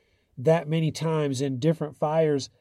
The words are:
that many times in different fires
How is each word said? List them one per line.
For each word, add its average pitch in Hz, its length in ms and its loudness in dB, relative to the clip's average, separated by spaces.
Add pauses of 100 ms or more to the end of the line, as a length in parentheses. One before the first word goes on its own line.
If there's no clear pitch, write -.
(400)
that 156 300 2
many 160 220 0
times 151 500 -2
in 135 160 -2
different 151 400 -2
fires 151 640 0